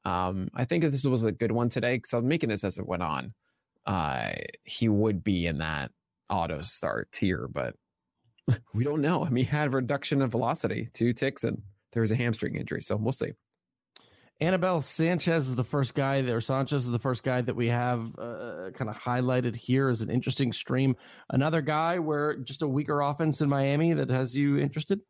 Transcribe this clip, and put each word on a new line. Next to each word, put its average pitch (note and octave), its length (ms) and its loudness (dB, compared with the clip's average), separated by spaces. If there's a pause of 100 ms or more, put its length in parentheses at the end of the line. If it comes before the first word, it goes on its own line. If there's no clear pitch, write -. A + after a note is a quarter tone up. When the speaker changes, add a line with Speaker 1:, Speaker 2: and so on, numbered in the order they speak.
Speaker 1:
Um, F#2 520 -2
I B2+ 100 0
think E3+ 180 0
if D3+ 80 2
this C#3 140 0
was B2 200 2
a G#2+ 60 4
good A2 200 0
one A#2 180 2
today, A#2+ 300 0
'cause - 160 -4
I'm A#2 120 2
making D#3 220 2
this G2+ 140 -2
as F#2 160 -2
it F2+ 80 -8
went F2+ 160 -2
on, C#2+ 320 -4 (500)
uh, C2+ 460 -2 (320)
he - 260 0
would G#2 340 2
be F2+ 220 2
in D#2 140 0
that D2+ 320 -4 (360)
auto E2+ 360 -2
start - 480 -2
tier, D2+ 360 0
but B1 280 -6 (720)
<laughs> - 260 0
we A2+ 100 0
don't D3 180 0
know. D#3 220 2
I F3 60 -2
mean, B2 140 2
he - 80 -2
had D3+ 160 0
a B2 40 0
reduction C#3 520 0
of A#2 80 0
velocity, A#2 600 -2
two A#2+ 220 2
ticks, C3+ 300 -2
and A#2+ 180 -4 (300)
there A#2 100 -2
was G#2+ 100 2
a A2+ 40 2
hamstring A#2+ 400 -2
injury, - 260 -4
so - 140 -2
we'll A2 160 0
see. - 220 -2 (1040)
Speaker 2:
Anibal F3 420 2
Sanchez E3 680 2
is B2+ 80 0
the B2 80 0
first C#3 300 0
guy C#3 280 2
that, B2 140 0
or A#2 60 0
Sanchez C3+ 440 0
is A#2+ 60 -2
the A#2+ 60 0
first B2+ 240 0
guy B2+ 200 0
that B2 140 -2
we A#2 120 0
have, A#2+ 500 0
uh, F#2+ 580 -10
kinda G#2+ 180 -6
highlighted B2 600 0
here C3 320 2
as A2+ 140 2
an - 80 -2
interesting C3 420 0
stream. B2+ 440 0 (340)
Another D#3 320 2
guy D#3+ 380 0
where D3+ 380 0
just C3+ 260 -6
a D3+ 40 0
weaker C#3+ 340 0
offense D3 400 2
in D3 80 4
Miami C#3+ 440 2
that C#3 160 0
has B2+ 260 2
you C#3+ 220 2
interested? D3 520 -2